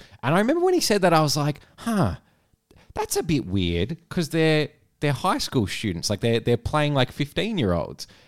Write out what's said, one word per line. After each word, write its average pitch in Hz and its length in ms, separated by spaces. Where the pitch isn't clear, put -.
And 147 120
I 180 40
remember 302 260
when 370 80
he 349 80
said 277 220
that, 175 100
I 160 80
was 151 160
like, 147 240
"Huh, 185 360
that's - 220
a 403 60
bit 151 240
weird," 92 520
'cause 165 220
they're, 160 380
they're 147 120
high 185 240
school 123 300
students, 85 420
like, 101 120
they're, 117 200
they're 117 160
playing, 147 380
like, 127 180
fifteen-year-olds. 139 920